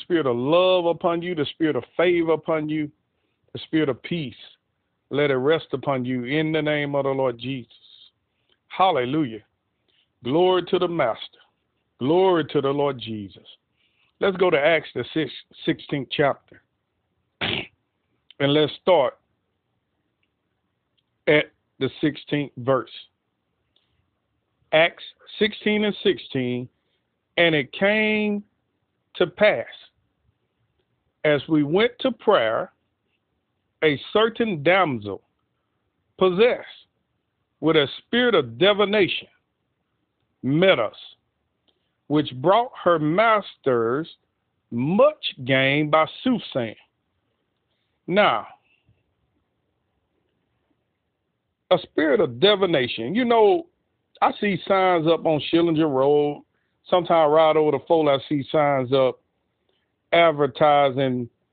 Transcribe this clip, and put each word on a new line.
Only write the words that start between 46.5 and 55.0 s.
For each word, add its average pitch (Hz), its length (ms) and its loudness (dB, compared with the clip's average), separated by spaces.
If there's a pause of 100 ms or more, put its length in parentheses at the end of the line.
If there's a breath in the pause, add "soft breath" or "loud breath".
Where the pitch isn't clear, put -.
Now, 160 400 0 (3250)
a 180 80 2
spirit 277 420 0
of 127 180 -2
divination. 165 760 0
You 247 100 0
know, 214 400 2 (560)
I 170 180 2
see 202 200 -2 (100)
signs 185 380 2